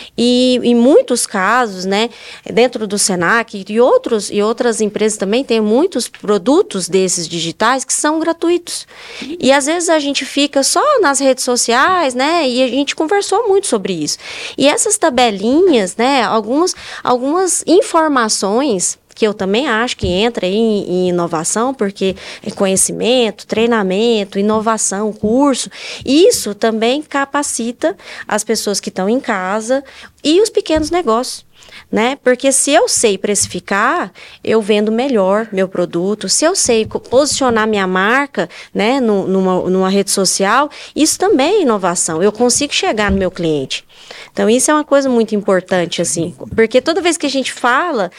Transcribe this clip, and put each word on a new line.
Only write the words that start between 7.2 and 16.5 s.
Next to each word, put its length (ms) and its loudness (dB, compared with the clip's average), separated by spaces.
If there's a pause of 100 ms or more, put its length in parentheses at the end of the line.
digitais 560 -2
que 100 -6
são 280 0
gratuitos. 640 -2 (360)
E 280 -2
às 140 4
vezes 240 -2
a 100 4
gente 280 -4
fica 360 0
só 380 2
nas 180 2
redes 260 2
sociais, 680 2
né, 320 0
e 160 0
a 60 2
gente 260 -2
conversou 540 0
muito 180 2
sobre 280 -2
isso. 240 -4 (400)
E 100 4
essas 300 0
tabelinhas, 960 2
né, 260 2
algumas, 520 0 (280)